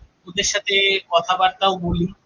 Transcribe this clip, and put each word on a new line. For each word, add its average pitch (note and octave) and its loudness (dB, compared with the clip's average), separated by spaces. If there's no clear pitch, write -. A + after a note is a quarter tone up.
ওদের F#3+ -4
সাথে G3 0
কথাবার্তাও F#3 0
বলি। F3 -4